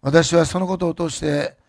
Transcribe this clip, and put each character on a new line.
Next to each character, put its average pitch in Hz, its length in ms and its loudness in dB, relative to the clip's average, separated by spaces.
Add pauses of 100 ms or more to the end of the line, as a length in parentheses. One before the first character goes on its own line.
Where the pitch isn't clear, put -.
私 160 340 4
は 165 120 4
そ 180 120 -6
の 185 80 -4
こ 185 120 -6
と 175 100 -4
を 160 60 -4
通 165 160 -6
し - 100 -12
て 147 380 -4 (100)